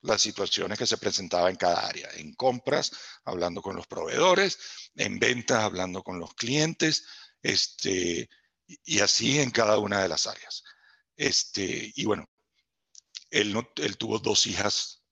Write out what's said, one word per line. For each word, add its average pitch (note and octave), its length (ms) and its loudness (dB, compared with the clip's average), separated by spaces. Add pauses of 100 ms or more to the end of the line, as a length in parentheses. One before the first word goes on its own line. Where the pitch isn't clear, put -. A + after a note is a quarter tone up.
las G#2+ 200 2
situaciones G2 560 -2
que B2 80 -2
se A2 120 0
presentaban F2+ 520 2
en F#2 80 -4
cada F#2 300 2
área, - 200 -8 (100)
en D#2 180 -14
compras, B2+ 560 0 (320)
hablando F2 400 -4
con F#2+ 120 -6
los F2 120 -10
proveedores, E3 720 2 (360)
en G2 220 -2
ventas, A#2 460 2
hablando F#2 400 -2
con F2+ 160 -8
los E2 160 -12
clientes, D3+ 720 0 (360)
este, F2+ 880 0 (380)
y, - 300 -4
y - 20 4
así A#2 400 4
en C3+ 100 2
cada G#2+ 300 4
una G2+ 240 2
de F#2 40 2
las D#2+ 200 -2
áreas. - 360 -12 (540)
Este, G#2+ 760 -2
y - 100 -4
bueno, G2+ 240 -2 (1040)
él G#2 200 2
no, A2+ 160 -2 (100)
él C#3 200 -4
tuvo A2 220 -2
dos G#2+ 260 2
hijas - 680 -2